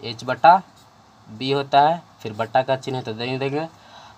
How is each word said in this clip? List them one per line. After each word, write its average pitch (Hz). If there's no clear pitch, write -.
एच 117
बटा 156
B 123
होता 139
है, 165
फिर 107
बट्टा 113
का 131
चिन्ह 131
है 123
तो 117
दे 123
देंगे। 143